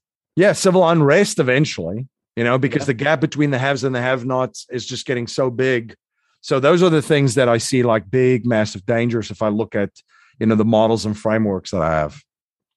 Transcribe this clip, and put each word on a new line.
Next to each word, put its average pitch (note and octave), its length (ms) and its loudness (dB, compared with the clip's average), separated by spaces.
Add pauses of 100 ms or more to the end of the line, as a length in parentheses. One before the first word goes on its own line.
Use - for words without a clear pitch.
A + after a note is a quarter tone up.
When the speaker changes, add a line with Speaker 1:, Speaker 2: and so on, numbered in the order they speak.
(360)
Speaker 1:
yeah, F#3 160 4
civil F3+ 360 2
unrest E3+ 520 2
eventually, B2 680 -2 (300)
you A#2 80 -2
know, A#2+ 120 2
because C#3 260 -2
Speaker 2:
Yeah. - 40 -8
Speaker 1:
the C#3 80 -2
gap C#3 260 0
between D3 300 -2
the C3+ 80 -2
haves C3+ 240 -2
and C3 120 -2
the B2 60 -2
have-nots B2+ 720 -4
is A#2 160 -8
just B2+ 200 -12
getting B2 200 -4
so C3 240 -4
big. A#2+ 460 -4 (440)
So C3+ 200 -2
those E3 220 4
are F#3 80 4
the D#3 120 2
things C#3 320 2
that B2+ 140 4
I A#2 100 4
see B2 240 0
like A2 280 0
big, B2+ 360 2
massive G#2+ 400 -2
dangers A#2 440 -2
if G#2 120 -10
I A2 60 0
look G#2+ 260 -4
at, G2+ 160 -4 (480)
you G#2+ 80 -4
know, A2+ 80 4
the G#2+ 100 2
models A2 400 2
and G#2+ 140 -6
frameworks G#2+ 540 -2
that F#2 100 -2
I D#2+ 80 0
have. D2+ 320 -4 (540)